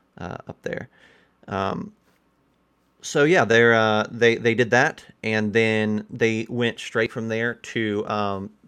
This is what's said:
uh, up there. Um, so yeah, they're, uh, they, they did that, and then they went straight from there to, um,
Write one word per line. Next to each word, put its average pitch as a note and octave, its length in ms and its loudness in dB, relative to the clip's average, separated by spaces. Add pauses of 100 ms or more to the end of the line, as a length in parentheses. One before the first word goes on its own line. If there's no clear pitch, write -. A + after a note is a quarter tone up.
(180)
uh, - 200 -12 (100)
up - 140 -18
there. - 260 -10 (600)
Um, G2 440 -6 (1080)
so D3 220 0
yeah, D#3 200 4
they're, A#2 300 6
uh, G#2+ 360 2
they, A#2 260 2
they A2+ 180 0
did A2+ 160 0
that, C3 340 2 (180)
and G#2+ 300 -2
then G#2+ 580 0
they A2+ 380 -2
went A#2 320 -4
straight A#2 320 -4
from A2+ 160 -8
there A2+ 260 -4
to, G#2+ 540 -4
um, G2+ 420 -6 (180)